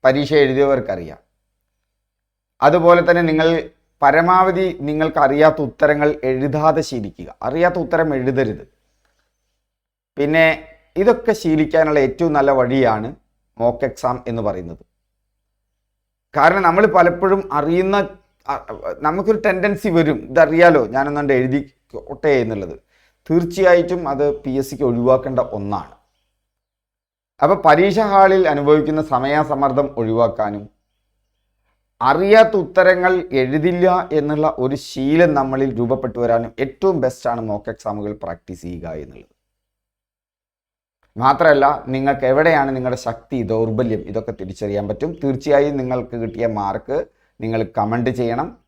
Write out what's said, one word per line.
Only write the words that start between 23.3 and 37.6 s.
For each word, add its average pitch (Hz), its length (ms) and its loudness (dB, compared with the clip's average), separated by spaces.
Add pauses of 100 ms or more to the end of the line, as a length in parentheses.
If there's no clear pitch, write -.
തീർച്ചയായിട്ടും 175 760 2
അത് 143 320 -2
പി 139 80 -8
എസ് 135 200 -4
സിക്ക് 143 140 -6
ഒഴിവാക്കേണ്ട 127 560 0
ഒന്നാണ്. 101 560 -8 (1500)
അപ്പൊ 175 120 4 (100)
പരീക്ഷാ 185 420 4
ഹാളിൽ 190 420 4
അനുഭവിക്കുന്ന 151 520 2
സമയസമ്മർദ്ദം 139 960 -2
ഒഴിവാക്കാനും 107 760 -2 (1300)
അറിയാത്ത 202 560 4
ഉത്തരങ്ങൾ 180 720 2
എഴുതില്ല 170 800 0
എന്നുള്ള 151 460 -2
ഒരു 135 180 -4
ശീലം 151 580 0
നമ്മളിൽ 135 440 -2
രൂപപ്പെട്ടു 120 420 -4
വരാനും 117 400 -2
ഏറ്റവും 151 420 -2
ബെസ്റ്റാണ് 120 400 -4
മോക്ക് 104 280 -8